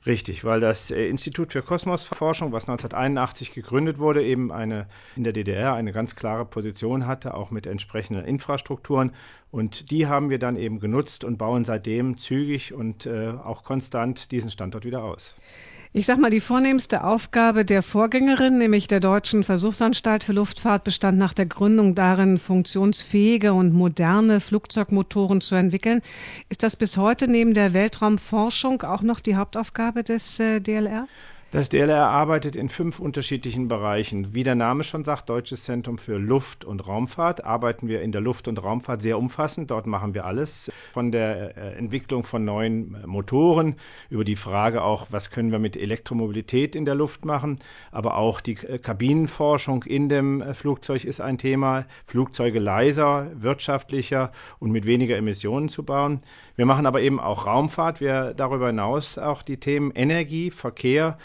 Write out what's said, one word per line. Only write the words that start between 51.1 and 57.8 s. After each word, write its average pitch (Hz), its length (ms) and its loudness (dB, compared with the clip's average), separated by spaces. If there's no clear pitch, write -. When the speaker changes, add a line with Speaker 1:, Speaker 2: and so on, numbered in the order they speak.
Speaker 1:
ein 131 160 -4
Thema, 131 480 0
Flugzeuge 120 540 0
leiser, 143 720 2
wirtschaftlicher 135 1000 -2
und 110 120 -2
mit 110 160 -2
weniger 120 320 4
Emissionen 107 500 -2
zu 156 140 -10
bauen. 143 400 -2
Wir 123 80 2
machen 135 220 4
aber 127 160 2
eben 135 180 2
auch 98 240 -4
Raumfahrt, 151 560 0